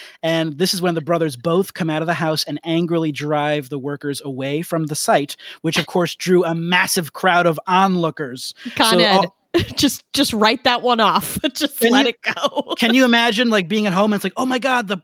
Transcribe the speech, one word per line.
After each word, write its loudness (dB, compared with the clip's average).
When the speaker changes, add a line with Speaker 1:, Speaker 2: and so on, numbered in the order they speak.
Speaker 1:
And -2
this 0
is -6
when 0
the -4
brothers 0
both 0
come -2
out -2
of -6
the 0
house -2
and -8
angrily 0
drive -2
the -8
workers -8
away -4
from -4
the -6
site, 0
which -2
of -4
course -2
drew 2
a -4
massive 0
crowd 4
of 0
onlookers. 0
Speaker 2:
Con 4
Speaker 1:
So 4
Speaker 2:
Ed. 4
Speaker 1:
all 0
Speaker 2:
<laughs> 0
Just, 0
just 0
write 2
that 0
one 2
off. 2
<laughs> -4
Just -4
Speaker 1:
Can 4
Speaker 2:
let 4
Speaker 1:
you 0
Speaker 2:
it -8
go. -4
<laughs> -8
Speaker 1:
Can 2
you 6
imagine, 2
like, 0
being 0
at 0
home 2
and 0
it's -6
like, -4
"Oh -2
my -2
God, -2
the, -4